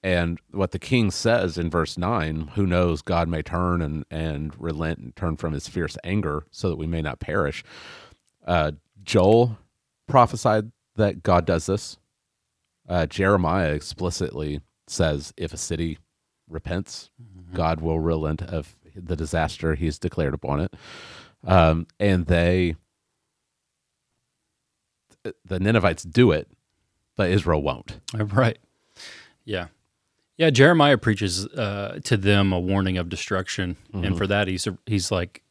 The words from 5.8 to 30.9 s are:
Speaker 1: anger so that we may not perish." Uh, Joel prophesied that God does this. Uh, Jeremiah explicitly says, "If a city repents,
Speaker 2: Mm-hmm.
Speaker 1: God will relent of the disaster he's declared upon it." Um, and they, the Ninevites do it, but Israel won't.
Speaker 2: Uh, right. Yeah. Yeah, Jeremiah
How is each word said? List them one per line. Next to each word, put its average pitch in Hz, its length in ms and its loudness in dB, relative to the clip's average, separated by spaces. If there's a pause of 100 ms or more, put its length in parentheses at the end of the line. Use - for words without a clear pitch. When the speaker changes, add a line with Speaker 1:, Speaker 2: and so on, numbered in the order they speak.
Speaker 1:
anger 85 480 -4
so - 180 -6
that 82 60 -2
we 78 100 -8
may 82 160 -4
not 73 200 -6
perish." 78 420 -4 (840)
Uh, 78 280 0 (280)
Joel 107 560 4 (500)
prophesied 117 680 2 (240)
that 101 260 0
God 87 220 4
does 85 220 0
this. - 300 -4 (920)
Uh, 87 180 0
Jeremiah 92 680 2
explicitly 73 880 -6 (260)
says, 76 520 -2
"If - 160 -8
a 78 40 -14
city 80 420 -6 (500)
repents, - 600 -8 (100)
Speaker 2:
Mm-hmm. 92 340 -18
Speaker 1:
God 80 240 0
will 80 220 0
relent 78 400 -2
of 80 340 -8 (180)
the 87 220 -8
disaster 80 600 -2
he's 76 240 -4
declared 76 340 -2
upon 71 260 -4
it." 92 140 -4 (720)
Um, 82 420 6 (100)
and 92 280 2
they, 87 500 2 (2750)
the 92 140 -4
Ninevites 95 440 2
do 98 280 6
it, 76 180 0 (680)
but 95 140 0
Israel 85 320 2
won't. 67 380 -6 (180)
Speaker 2:
Uh, 107 80 -2
right. 110 320 2 (880)
Yeah. 90 220 -6 (680)
Yeah, 160 120 4
Jeremiah 143 480 6